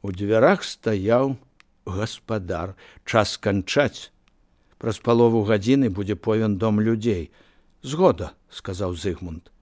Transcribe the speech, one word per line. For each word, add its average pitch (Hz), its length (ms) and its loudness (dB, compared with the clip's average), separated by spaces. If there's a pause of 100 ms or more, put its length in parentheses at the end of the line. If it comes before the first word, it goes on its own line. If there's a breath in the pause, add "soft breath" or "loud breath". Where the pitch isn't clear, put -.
У 101 100 -8
дзвярах 110 520 2
стаяў 113 720 -2 (500)
гаспадар. 95 880 -6 (300 loud breath)
Час 107 300 2
сканчаць. - 760 -2 (680)
Праз 113 220 -4
палову 117 440 4
гадзіны 110 460 2
будзе 98 260 -4
поўен 107 420 0
дом 107 220 2
людзей. 107 520 -2 (500 soft breath)
"Згода", 139 500 0 (240)
сказаў 92 400 -6
Зыгмунд. 85 560 -8 (100)